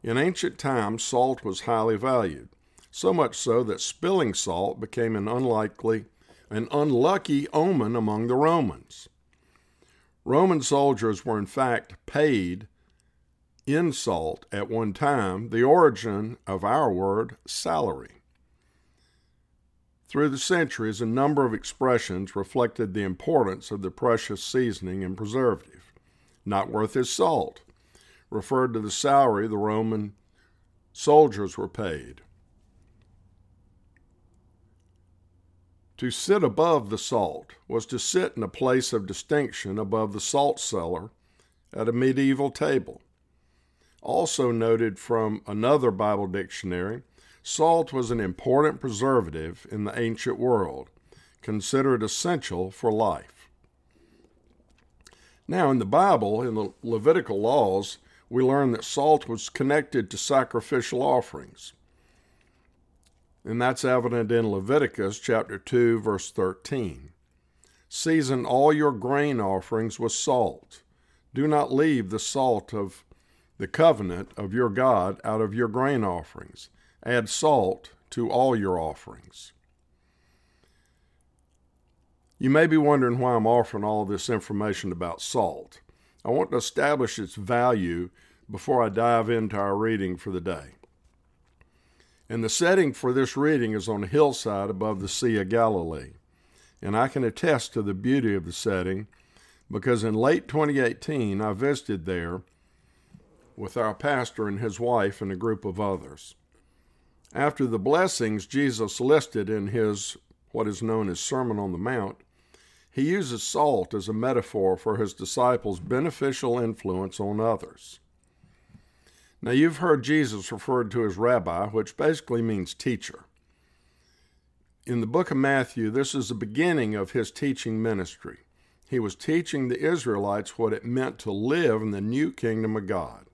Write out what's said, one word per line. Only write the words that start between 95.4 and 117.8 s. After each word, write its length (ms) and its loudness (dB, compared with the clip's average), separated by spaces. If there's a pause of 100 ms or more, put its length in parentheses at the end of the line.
Galilee. 640 0 (680)
And 140 -4
I 140 2
can 160 -2
attest 480 0
to 80 -2
the 120 -2
beauty 400 0
of 120 -2
the 80 -10
setting 540 -2 (600)
because 360 0
in 100 0
late 320 2
twenty 320 0
eighteen, 640 -2
I 100 -2
visited 540 -4
there 380 -6 (1120)
with 180 -10
our 180 0
pastor 540 -2
and 140 -4
his 180 -6
wife 420 0
and 120 -4
a 20 -4
group 300 -4
of 160 -4
others. 540 -6 (960)
After 320 0
the 140 -2
blessings 640 0
Jesus 560 -2
listed 480 2
in 180 -2
his, 500 -2 (340)
what 160 -2
is 160 -6
known 260 0
as 100 -6
Sermon 380 -2
on 140 -4
the 80 -4
Mount, 380 -4 (760)
he 180 0
uses 320 -2
salt 540 0
as 120 -4
a 60 -4
metaphor 640 0
for 200 -2
his 180 -2
disciples' 640 0
beneficial 800 -2
influence 600 -4
on 200 -2
others. 600 -4 (1400)